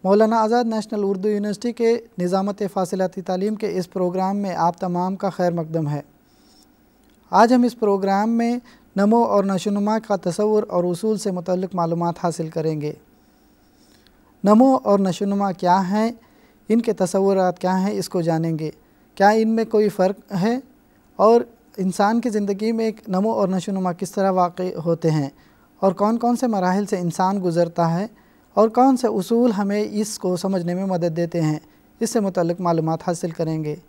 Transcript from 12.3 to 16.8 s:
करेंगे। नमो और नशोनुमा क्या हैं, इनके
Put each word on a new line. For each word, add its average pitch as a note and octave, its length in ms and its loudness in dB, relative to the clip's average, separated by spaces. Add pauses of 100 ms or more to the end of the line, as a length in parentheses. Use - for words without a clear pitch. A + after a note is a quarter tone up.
करेंगे। D#3 460 -4 (1500)
नमो B3 320 6
और G3+ 240 2
नशोनुमा G3 520 -2
क्या F3+ 240 2
हैं, G#3+ 440 -2 (500)
इनके A3+ 220 2